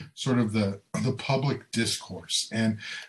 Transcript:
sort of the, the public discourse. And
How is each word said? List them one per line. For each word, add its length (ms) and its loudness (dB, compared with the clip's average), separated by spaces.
sort 240 2
of 140 2
the, 280 2
the 80 2
public 580 0
discourse. 800 -2
And 260 2